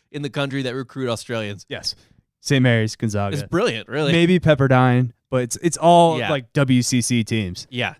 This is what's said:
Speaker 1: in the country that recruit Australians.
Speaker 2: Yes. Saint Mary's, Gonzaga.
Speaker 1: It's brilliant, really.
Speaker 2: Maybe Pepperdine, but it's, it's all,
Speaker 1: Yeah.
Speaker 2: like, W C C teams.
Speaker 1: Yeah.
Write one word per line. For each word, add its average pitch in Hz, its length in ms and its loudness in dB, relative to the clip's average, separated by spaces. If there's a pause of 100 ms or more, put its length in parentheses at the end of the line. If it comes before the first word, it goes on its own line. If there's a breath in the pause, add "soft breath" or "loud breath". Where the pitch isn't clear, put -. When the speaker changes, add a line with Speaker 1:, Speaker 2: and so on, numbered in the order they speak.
(120)
Speaker 1:
in 147 100 -10
the 143 80 -6
country 139 340 -4
that 123 120 -4
recruit 131 340 -6
Australians. 110 600 -6
Speaker 2:
Yes. - 260 -8 (460 soft breath)
Saint 135 220 2
Mary's, 113 340 2
Gonzaga. 104 400 -4
Speaker 1:
It's 117 100 -10
brilliant, 165 400 -2
really. 151 240 -2
Speaker 2:
Maybe 170 260 4
Pepperdine, 127 760 2 (160)
but 127 140 -2
it's, 120 140 -8
it's - 200 -2
all, 170 420 4
Speaker 1:
Yeah. 110 100 -4
Speaker 2:
like, 139 220 -4
W 131 300 2
C 123 200 0
C 117 220 0
teams. 104 460 -6
Speaker 1:
Yeah. 123 300 -6